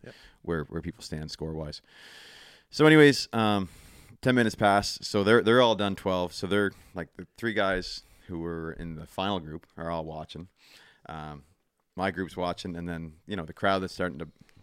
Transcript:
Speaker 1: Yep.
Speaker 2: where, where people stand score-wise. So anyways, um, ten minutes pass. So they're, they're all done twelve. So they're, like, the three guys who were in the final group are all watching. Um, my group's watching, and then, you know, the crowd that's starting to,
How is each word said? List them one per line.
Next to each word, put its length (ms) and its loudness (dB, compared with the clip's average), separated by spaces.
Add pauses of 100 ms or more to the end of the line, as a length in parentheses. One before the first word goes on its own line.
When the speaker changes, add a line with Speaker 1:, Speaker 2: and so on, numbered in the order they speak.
Speaker 1:
Yep. 100 -20 (280)
Speaker 2:
where, 220 -2
where 180 -10
people 200 -10
stand 280 -10
score-wise. 500 -10 (880)
So 160 2
anyways, 460 8
um, 360 2 (520)
ten 140 2
minutes 200 2
pass. 480 2
So 220 0
they're, 180 6
they're 200 6
all 120 4
done 220 -2
twelve. 380 -4
So 120 -8
they're, 260 0 (220)
like, 220 -10
the 100 -16 (120)
three 160 -6
guys 480 -4 (240)
who 140 -10
were 320 -8
in 240 -12
the 100 -16
final 340 -4
group 260 -14 (120)
are 120 -8
all 140 -6
watching. 440 -14 (600)
Um, 360 -14 (500)
my 160 -2
group's 260 -8
watching, 400 -6
and 100 -10
then, 280 -10 (120)
you 100 -8
know, 100 -8
the 80 -14
crowd 240 0
that's 160 -8
starting 240 -6
to, 100 -12 (340)